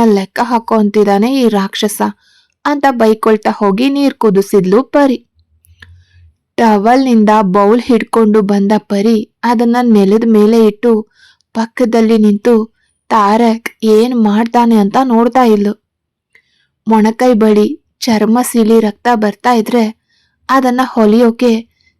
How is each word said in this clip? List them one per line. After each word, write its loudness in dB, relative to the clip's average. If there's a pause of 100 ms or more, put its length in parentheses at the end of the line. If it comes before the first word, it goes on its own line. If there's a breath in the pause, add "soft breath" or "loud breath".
ಲೆಕ್ಕ -2
ಹಾಕೋ -4
ಅಂತಿದಾನೆ 0
ಈ 2
ರಾಕ್ಷಸ" -4 (640)
ಅಂತ -4
ಬೈಕೊಳ್ತಾ 0
ಹೋಗಿ -2
ನೀರ್ -2
ಕುದಿಸಿದ್ಲು 0
ಪರಿ. -2 (1300 soft breath)
ಟವಲ್ನಿಂದ 2 (120)
ಬೌಲ್ 0
ಹಿಡ್ಕೊಂಡು 0
ಬಂದ -2
ಪರಿ -2 (120)
ಅದನ್ನ 0
ನೆಲದ 2
ಮೇಲೆ 4
ಇಟ್ಟು -2 (460 soft breath)
ಪಕ್ಕದಲ್ಲಿ 0
ನಿಂತು 0 (340)
ತಾರಕ್ 0 (140)
ಏನ್ 2
ಮಾಡ್ತಾನೆ 0
ಅಂತ 0
ನೋಡ್ತಾ 0
ಇದ್ಲು. -2 (1000)
ಮೊಣಕೈ 0
ಬಳಿ 0 (180)
ಚರ್ಮ -2
ಸೀಳಿ 0
ರಕ್ತ -4
ಬರ್ತಾ -2
ಇದ್ರೆ -2 (480)
ಅದನ್ನ -2
ಹೊಲಿಯೋಕೆ 0 (320)